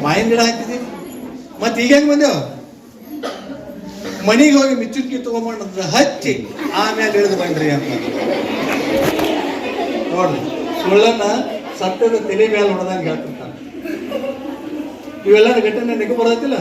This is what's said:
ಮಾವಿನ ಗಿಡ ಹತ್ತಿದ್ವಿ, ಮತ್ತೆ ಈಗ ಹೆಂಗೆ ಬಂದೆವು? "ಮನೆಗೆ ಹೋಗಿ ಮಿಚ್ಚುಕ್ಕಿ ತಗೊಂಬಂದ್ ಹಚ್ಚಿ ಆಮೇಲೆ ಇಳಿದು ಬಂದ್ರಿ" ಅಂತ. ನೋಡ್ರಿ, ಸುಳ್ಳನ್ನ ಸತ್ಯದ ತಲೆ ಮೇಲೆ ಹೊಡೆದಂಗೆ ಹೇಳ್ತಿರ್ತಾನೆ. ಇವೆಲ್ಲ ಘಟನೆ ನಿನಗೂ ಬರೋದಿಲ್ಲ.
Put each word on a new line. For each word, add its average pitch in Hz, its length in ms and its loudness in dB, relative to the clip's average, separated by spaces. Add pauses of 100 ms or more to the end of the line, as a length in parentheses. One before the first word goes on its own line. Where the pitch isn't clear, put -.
ಮಾವಿನ 190 260 2
ಗಿಡ 233 100 4
ಹತ್ತಿದ್ವಿ, 233 480 0 (720)
ಮತ್ತೆ 233 220 0
ಈಗ 254 100 6
ಹೆಂಗೆ 294 180 6
ಬಂದೆವು? 254 460 2 (1700)
"ಮನೆಗೆ 277 300 8
ಹೋಗಿ 269 180 4
ಮಿಚ್ಚುಕ್ಕಿ 254 420 -4
ತಗೊಂಬಂದ್ 226 640 -6
ಹಚ್ಚಿ 175 680 0 (280)
ಆಮೇಲೆ 214 440 2
ಇಳಿದು 190 180 2
ಬಂದ್ರಿ" 160 320 0
ಅಂತ. 143 140 0 (2250)
ನೋಡ್ರಿ, 175 260 0 (420)
ಸುಳ್ಳನ್ನ 208 400 4 (580)
ಸತ್ಯದ 226 360 2
ತಲೆ 214 320 2
ಮೇಲೆ 202 260 2
ಹೊಡೆದಂಗೆ 180 360 -2
ಹೇಳ್ತಿರ್ತಾನೆ. - 440 -8 (1800)
ಇವೆಲ್ಲ 220 260 8
ಘಟನೆ 226 400 0
ನಿನಗೂ 226 280 0
ಬರೋದಿಲ್ಲ. 233 380 2